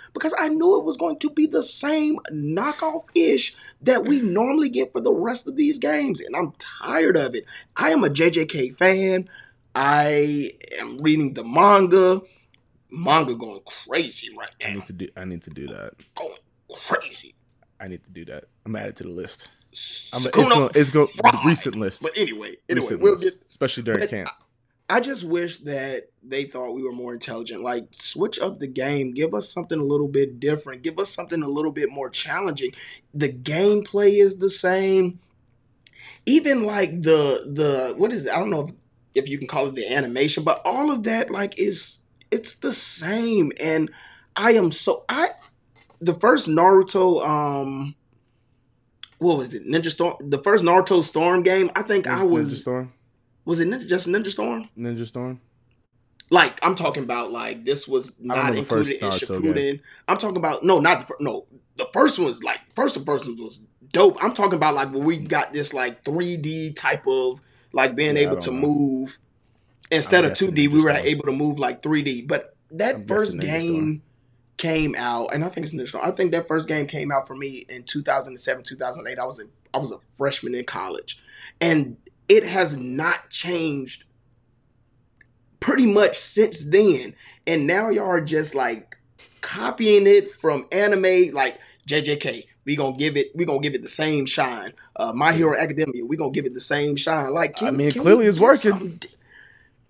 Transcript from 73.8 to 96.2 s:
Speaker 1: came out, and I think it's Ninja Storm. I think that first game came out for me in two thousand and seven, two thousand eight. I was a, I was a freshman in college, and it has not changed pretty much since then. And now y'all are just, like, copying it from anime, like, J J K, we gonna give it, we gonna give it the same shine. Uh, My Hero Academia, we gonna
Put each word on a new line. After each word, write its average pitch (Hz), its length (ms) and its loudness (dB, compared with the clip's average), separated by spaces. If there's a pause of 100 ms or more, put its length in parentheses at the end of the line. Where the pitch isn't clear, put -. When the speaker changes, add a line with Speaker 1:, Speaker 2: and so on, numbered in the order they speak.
Speaker 1:
came 156 400 -2
out, 120 360 -4
and 151 120 -2
I 180 40 -4
think 170 180 -8
it's 151 100 -10
Ninja - 100 -8
Storm. - 180 -8
I 185 60 0
think 180 220 0
that 170 160 -2
first 160 180 -2
game 151 220 -4
came 147 240 -6
out 135 160 -2
for 131 80 -14
me 135 320 -12
in 123 160 -14
two 147 180 -6
thousand 135 300 -2
and 120 80 -18
seven, 127 240 -4
two 131 100 -12
thousand 127 320 -10
eight. 123 140 -10
I 127 60 -6
was 135 120 -10
a, 107 60 -16 (280)
I 247 60 -2
was 131 140 -6
a - 60 -14 (160)
freshman 135 420 -4
in 123 80 -6
college, - 580 -10 (380)
and 151 380 2 (300)
it 208 140 10
has 175 340 -2
not 135 540 -4
changed 160 720 -6 (1600)
pretty 262 260 4
much 202 320 4
since 202 460 0
then. 151 500 4 (320)
And 160 220 0
now 202 200 0
y'all 208 180 0
are 175 140 0
just, 151 340 -2
like, 120 420 -4 (460)
copying 208 640 4
it 202 200 8
from 147 440 -2
anime, 185 600 4
like, 135 280 -2 (260)
J 151 160 0
J 147 140 -2
K, 120 300 -8 (180)
we 143 100 -2
gonna 135 220 -2
give 147 200 -2
it, 139 200 0
we 170 80 -2
gonna 143 160 0
give 147 160 -2
it 117 60 -8
the 120 60 -14
same 151 380 -2
shine. 123 460 -4 (240)
Uh, 113 160 -4
My 147 200 2
Hero 160 240 2
Academia, 143 480 -4
we 139 120 -6
gonna 151 160 -4